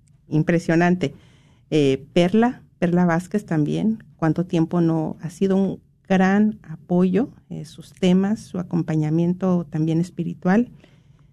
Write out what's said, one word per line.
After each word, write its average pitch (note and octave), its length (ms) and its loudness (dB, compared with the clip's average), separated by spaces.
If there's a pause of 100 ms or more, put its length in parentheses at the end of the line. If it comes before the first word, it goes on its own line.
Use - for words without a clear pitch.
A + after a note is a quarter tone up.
(280)
impresionante. E3 880 0 (560)
Eh, C#3 440 2
Perla, G#3+ 480 2 (160)
Perla F3 260 0
Vázquez F3+ 400 -2
también, E3 580 -2 (140)
cuánto E3 300 -2
tiempo E3+ 340 0
no, D#3+ 400 -2
ha E3 80 -12
sido F#3+ 280 -2
un G3 240 -2 (280)
gran G3 540 2
apoyo, F3+ 640 0 (220)
eh, D#3+ 160 -12
sus - 260 -20
temas, F#3+ 480 2
su - 180 -12
acompañamiento E3+ 1120 -2
también D#3+ 300 0
espiritual. F3+ 720 -2 (640)